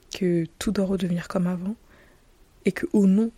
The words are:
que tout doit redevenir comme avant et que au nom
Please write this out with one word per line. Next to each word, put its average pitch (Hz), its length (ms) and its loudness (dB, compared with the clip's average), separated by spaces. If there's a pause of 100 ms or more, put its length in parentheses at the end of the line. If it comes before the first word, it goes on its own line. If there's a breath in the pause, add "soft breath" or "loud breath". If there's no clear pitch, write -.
(160)
que 175 280 0 (160)
tout 220 100 -2
doit 190 160 0
redevenir 175 400 -2
comme 180 220 -2
avant 180 260 -4 (920 soft breath)
et 196 60 2
que - 220 -6
au 208 140 6
nom 214 320 4